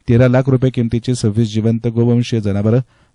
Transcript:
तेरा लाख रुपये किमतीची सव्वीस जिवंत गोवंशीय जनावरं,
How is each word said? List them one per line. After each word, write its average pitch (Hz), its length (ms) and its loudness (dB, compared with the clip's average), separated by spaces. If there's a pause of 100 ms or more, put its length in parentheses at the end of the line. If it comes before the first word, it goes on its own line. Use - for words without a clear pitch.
तेरा 123 200 4
लाख 127 200 0
रुपये 131 220 0
किमतीची 120 440 -2
सव्वीस 110 380 -2
जिवंत 113 340 -2
गोवंशीय 120 540 0
जनावरं, 104 400 0 (340)